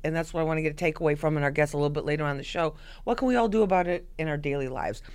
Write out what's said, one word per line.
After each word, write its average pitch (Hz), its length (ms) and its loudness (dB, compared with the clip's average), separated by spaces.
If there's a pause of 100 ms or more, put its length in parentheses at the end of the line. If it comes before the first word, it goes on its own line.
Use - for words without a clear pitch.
And 160 140 -2
that's 165 180 -2
what 165 60 0
I - 20 2
wanna 160 200 0
get 151 100 0
a 151 120 -4
takeaway 156 320 2
from 156 200 2
and 143 80 2
our 139 80 2
guests 151 200 2
a 147 40 -4
little 147 120 2
bit 147 160 -2
later 151 200 0
on 143 120 -2
the 139 60 -8
show. 160 320 -2 (300)
What 226 120 0
can 262 120 0
we 247 80 4
all 233 100 4
do 220 160 4
about 185 240 4
it 175 220 -2 (100)
in 160 80 -2
our 147 100 0
daily 143 300 -2
lives? 107 360 -6 (120)